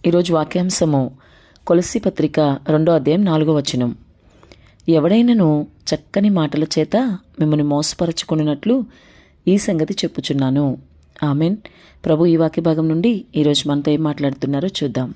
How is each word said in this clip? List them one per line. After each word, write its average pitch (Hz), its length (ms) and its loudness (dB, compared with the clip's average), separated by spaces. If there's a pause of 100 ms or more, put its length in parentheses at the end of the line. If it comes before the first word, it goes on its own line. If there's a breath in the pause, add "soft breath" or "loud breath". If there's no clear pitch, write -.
ఈరోజు 175 260 2
వాక్యాంశము 156 760 0 (560 soft breath)
కొలస్సీ 175 320 2
పత్రిక 156 400 -2 (300)
రెండో 156 220 2
అధ్యాయం 160 340 2
నాలుగో 156 280 2
వచనం. 127 420 -2 (960 soft breath)
"ఎవడైనను 170 760 4 (280)
చక్కని 202 340 -2
మాటల 156 340 0
చేత 156 340 -2 (420)
మిమ్మల్ని 151 240 2
మోసపరచుకొనున్నట్లు 156 1200 -2 (640 soft breath)
ఈ 185 100 4
సంగతి 170 360 -2
చెప్పుచున్నాను." 139 840 -2 (460)
ఆమేన్. 156 340 0 (480 loud breath)
ప్రభు 165 200 2
ఈ 165 120 4
వాక్య 160 240 0
భాగం 160 280 0
నుండి 185 360 0 (100)
ఈరోజు 147 340 0
మనతో 143 220 0
ఏం 151 120 0
మాట్లాడుతున్నారో 143 640 -4
చూద్దాం. 131 480 -4